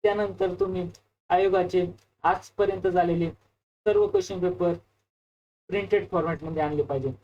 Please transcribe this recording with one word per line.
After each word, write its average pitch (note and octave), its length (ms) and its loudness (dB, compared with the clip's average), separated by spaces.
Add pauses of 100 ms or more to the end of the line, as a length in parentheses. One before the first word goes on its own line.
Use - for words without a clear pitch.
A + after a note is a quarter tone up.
त्यानंतर G3 580 0
तुम्ही F#3 300 -2 (380)
आयोगाचे F3+ 580 2 (360)
आजपर्यंत F#3+ 640 0
झालेले E3+ 440 2 (540)
सर्व G#3 220 4
क्वेश्चन F#3+ 340 -2
पेपर F3+ 320 0 (960)
प्रिंटेड G3 420 0
फॉर्मॅटमध्ये D#3+ 520 -2
आणले D3 200 0
पाहिजे. C3+ 300 -2 (120)